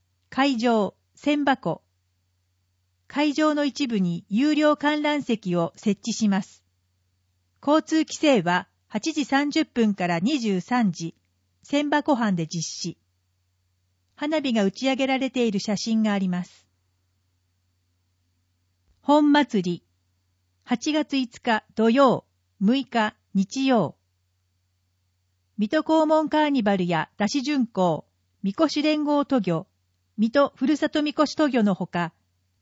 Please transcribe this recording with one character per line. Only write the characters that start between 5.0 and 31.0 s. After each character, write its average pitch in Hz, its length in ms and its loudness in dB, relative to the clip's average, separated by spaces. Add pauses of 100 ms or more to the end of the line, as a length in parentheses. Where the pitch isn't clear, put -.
覧 294 200 -2
席 202 320 -4
を 170 220 -2
設 - 240 -4
置 233 140 -8
し 214 160 0
ま 196 100 0
す。 - 240 -14 (960)
交 302 220 2
通 311 240 -2
規 - 80 -12
制 277 260 2
は 175 280 -2 (200)
八 262 240 -6
時 302 140 -4
三 285 240 -2
十 311 160 0
分 220 260 0
か 185 140 -6
ら 175 120 -2
二 262 200 0
十 202 240 -2
三 240 300 0
時、 165 220 -12 (480)
千 294 280 -2
波 294 120 2
湖 285 140 2
畔 214 200 0
で 165 100 -4
実 165 160 -8
施。 - 360 -10 (1160)
花 302 260 -4
火 269 140 -2
が 214 100 2
打 196 60 0
ち 254 180 -4
上 262 80 0
げ 269 100 -2
ら 262 120 0
れ 262 100 -2
て 247 180 -2
い 220 60 -2
る 196 80 -4
写 208 160 -4
真 220 260 -2
が 214 120 0
あ 202 40 -2
り 190 120 -2
ま 175 140 -6
す。 - 220 -20 (2250)
本 294 300 4
祭 285 300 2
り、 175 220 -6 (800)
八 269 300 -4
月 302 240 -2
五 254 240 -4
日 220 220 -2 (100)
土 226 160 2
曜、 240 340 4 (360)
六 208 160 4 (100)
日 220 280 -2 (200)
日 196 320 -2
曜。 226 320 0 (1600)
水 220 240 0
戸 - 20 -20
黄 320 220 2
門 311 220 2
カ 302 140 2
ー 302 80 2
ニ 269 120 0
バ 202 140 2
ル 180 100 -2
や 160 300 -2
山 202 140 0
車 294 100 -2
巡 262 260 -2
行、 180 380 0 (380)
み 196 100 -2
こ 320 160 2
し 294 140 -2
連 302 220 0
合 285 200 0
渡 269 160 0
御、 175 260 -2 (520)
水 226 140 0
戸 285 220 2
ふ 269 120 -4
る 302 100 2
さ 294 140 -2
と 302 120 -2